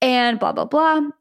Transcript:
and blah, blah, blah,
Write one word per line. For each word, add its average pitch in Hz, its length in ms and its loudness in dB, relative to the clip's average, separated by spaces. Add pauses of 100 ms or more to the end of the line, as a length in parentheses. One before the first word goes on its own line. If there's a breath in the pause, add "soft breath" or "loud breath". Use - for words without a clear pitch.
and 247 360 0
blah, - 140 -2
blah, - 140 -4
blah, 311 340 0 (200)